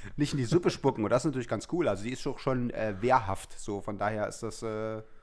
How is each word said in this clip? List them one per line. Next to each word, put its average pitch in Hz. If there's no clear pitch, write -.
nicht 143
in 143
die 127
Suppe 175
spucken 123
und 101
das 123
ist 165
natürlich 127
ganz 107
cool. 160
Also 101
die 123
ist -
auch 131
schon, 127
äh, 107
wehrhaft, 110
so 101
von 101
daher 104
ist -
das, 110
äh, 110